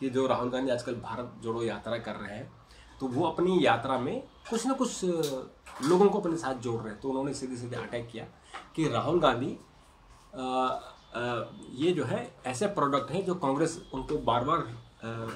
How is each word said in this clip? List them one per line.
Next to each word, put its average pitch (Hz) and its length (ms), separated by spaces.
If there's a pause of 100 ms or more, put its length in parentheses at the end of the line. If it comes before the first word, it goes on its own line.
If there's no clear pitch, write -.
कि 135 100
जो 131 160
राहुल 120 240
गांधी 131 220
आजकल 120 220
भारत 113 380 (100)
जोड़ो 113 200
यात्रा 113 360
कर 110 160
रहे 104 220
हैं 131 160 (480)
तो 135 60
वो 131 200
अपनी 170 400
यात्रा 123 320
में 180 240 (280)
कुछ 226 160
ना 269 80
कुछ 254 300 (760)
लोगों 180 260
को 196 120
अपने 170 160
साथ 135 180
जोड़ 117 280
रहे 110 100
हैं। 107 80
तो 135 80
उन्होंने 135 260
सीधे 127 220
सीधे 120 200
attack 117 360
किया 110 120 (520)
कि 156 120
राहुल 120 320
गांधी, 131 380 (760)
अ, 131 120 (680)
अ, 120 360 (200)
ये 151 220
जो 147 120
है 165 300 (120)
ऐसे 123 200
product 139 440
है 131 120
जो 175 120
कांग्रेस 139 600
उनको 135 240
बार 120 260
बार, 160 140
अ, - 160 (600)